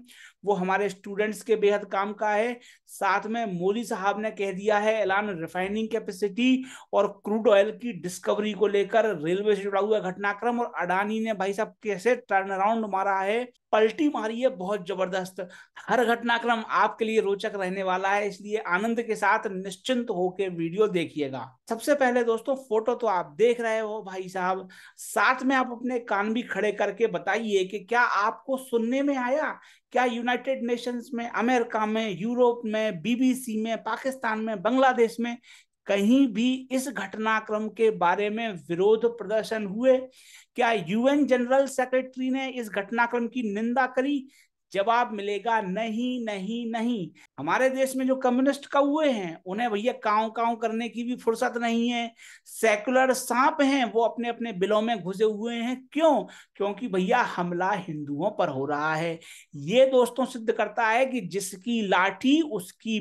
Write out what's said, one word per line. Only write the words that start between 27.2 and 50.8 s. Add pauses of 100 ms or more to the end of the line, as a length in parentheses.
कि
क्या
आपको
सुनने
में
आया, (340)
क्या
यूनाइटेड
नेशंस
में,
अमेरिका
में,
यूरोप
में,
बीबीसी
में,
पाकिस्तान
में,
बांग्लादेश
में (500)
कहीं
भी (200)
इस
घटनाक्रम
के
बारे
में (160)
विरोध (120)
प्रदर्शन
हुए? (600)
क्या
यूएन
जनरल
सेक्रेटरी
ने
इस
घटनाक्रम
की
निंदा
करी? (460)
जवाब
मिलेगा
नहीं,
नहीं,
नहीं। (300)
हमारे
देश
में
जो
कम्युनिस्ट
कौए
हैं,
उन्हें
भैया
काऊ
काऊ
करने